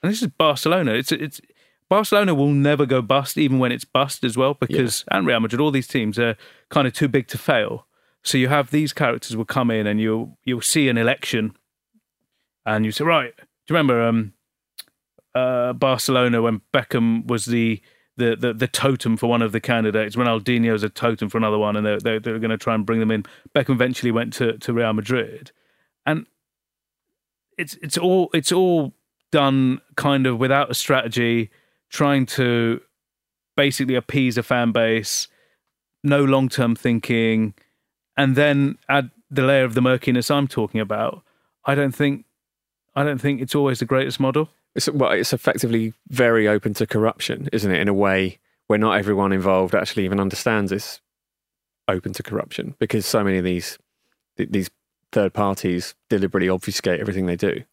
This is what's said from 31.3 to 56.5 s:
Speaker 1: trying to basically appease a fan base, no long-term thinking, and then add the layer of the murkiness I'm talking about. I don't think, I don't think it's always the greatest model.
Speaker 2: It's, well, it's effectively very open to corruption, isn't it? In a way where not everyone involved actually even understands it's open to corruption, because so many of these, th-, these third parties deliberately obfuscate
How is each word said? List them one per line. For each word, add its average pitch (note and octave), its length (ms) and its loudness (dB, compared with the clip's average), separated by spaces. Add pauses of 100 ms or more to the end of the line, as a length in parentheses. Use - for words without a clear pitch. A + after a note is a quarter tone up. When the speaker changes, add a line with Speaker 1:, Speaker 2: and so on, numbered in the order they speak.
Speaker 1:
trying C#3 380 0
to A#2+ 540 0 (760)
basically C3+ 380 2
appease B2 440 0
a A#2 40 -2
fan A#2+ 300 0
base, A2+ 560 0 (760)
no C#3+ 220 4
long-term C3+ 520 2
thinking, A2+ 760 0 (640)
and C3+ 200 2
then C#3+ 420 2 (100)
add C#3 220 0 (200)
the C#3 120 0
layer C3+ 220 4
of A#2 100 -4
the B2 80 2
murkiness B2 480 0
I'm C#3+ 180 0
talking A2 320 -4
about. G#2+ 420 -4 (420)
I C#3 100 0
don't C#3 200 0
think, C#3+ 300 -2 (720)
I C#3 80 0
don't C#3+ 160 -2
think C#3+ 200 -2
it's C3 140 -8
always C#3 240 0
the B2+ 60 -2
greatest C3 340 -2
model. C3+ 300 0 (260)
Speaker 2:
It's, - 140 -2
well, C#3 240 0
it's F#2+ 200 0
effectively A2+ 600 -2 (160)
very A#2 400 4
open G#2+ 260 0
to A2 120 -2
corruption, - 680 -2
isn't G#2 180 0
it? F#2 100 2
In G2 80 0
a G2+ 60 2
way F#2+ 440 0 (300)
where G#2 100 4
not G#2+ 200 4
everyone G2 340 2
involved F#2+ 420 2
actually G2+ 300 -2
even G2 160 0
understands G2 520 -2
it's - 280 -8 (880)
open F#2+ 260 -4
to - 80 -12
corruption, - 560 -8
because A2 260 -2
so A2 200 0
many G2 140 0
of F2+ 60 -2
these, F2+ 340 -4 (580)
th-, - 140 -4
these F#2+ 200 -2 (420)
third G2+ 220 0
parties F#2+ 600 -2 (140)
deliberately F#2+ 400 0
obfuscate F#2 520 -2